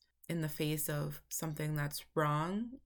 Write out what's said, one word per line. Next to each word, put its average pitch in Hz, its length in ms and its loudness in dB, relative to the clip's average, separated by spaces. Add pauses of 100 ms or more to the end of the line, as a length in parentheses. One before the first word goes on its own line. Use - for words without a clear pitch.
(280)
in 170 120 0
the 156 80 2
face 151 400 0
of 147 400 -2
something 151 480 -2
that's 147 280 -2 (120)
wrong 160 540 2 (160)